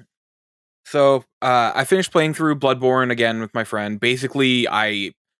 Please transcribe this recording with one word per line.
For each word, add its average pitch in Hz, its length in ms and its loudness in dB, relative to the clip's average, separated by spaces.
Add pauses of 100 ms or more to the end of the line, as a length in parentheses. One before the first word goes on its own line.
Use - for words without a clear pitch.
(840)
So, 139 380 2 (180)
uh, 123 340 2
I 131 100 0
finished 190 260 0
playing 156 220 2
through 156 220 0
Bloodborne 127 560 0
again 117 280 0
with 110 140 -8
my 113 100 -4
friend. 104 360 -6
Basically, 127 680 0
I 104 460 -2 (260)